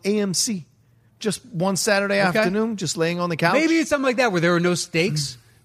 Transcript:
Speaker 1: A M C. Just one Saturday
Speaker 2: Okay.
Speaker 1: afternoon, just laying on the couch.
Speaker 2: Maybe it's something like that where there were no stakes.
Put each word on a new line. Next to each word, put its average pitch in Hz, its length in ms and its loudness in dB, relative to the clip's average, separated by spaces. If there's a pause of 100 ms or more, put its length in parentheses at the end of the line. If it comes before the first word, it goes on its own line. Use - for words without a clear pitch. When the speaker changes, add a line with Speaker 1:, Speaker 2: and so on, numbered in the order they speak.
Speaker 1:
A 208 160 0
M 196 140 -2
C. 180 320 -4 (540)
Just - 280 -4
one 185 300 -2
Saturday 202 460 0
Speaker 2:
Okay. 185 160 2
Speaker 1:
afternoon, 214 380 0
just 170 180 -4
laying 165 240 0
on 175 120 -2
the 165 40 -4
couch. 170 180 2
Speaker 2:
Maybe 320 260 2
it's 311 100 -2
something 277 160 0
like 254 120 0
that 247 140 2
where 180 80 0
there 170 120 4
were 170 80 4
no 175 160 2
stakes. 156 640 -2 (280)